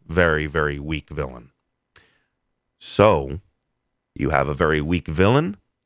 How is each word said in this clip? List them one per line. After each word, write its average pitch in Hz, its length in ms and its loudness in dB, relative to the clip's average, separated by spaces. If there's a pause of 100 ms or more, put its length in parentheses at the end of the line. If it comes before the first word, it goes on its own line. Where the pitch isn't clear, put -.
very, 80 400 2
very 73 320 -2
weak 76 300 -8
villain. 65 420 -10 (1300)
So, 80 640 0 (720)
you 65 160 -4
have 69 180 2
a 76 60 -2
very 78 280 2
weak 82 260 -2
villain 120 480 2 (300)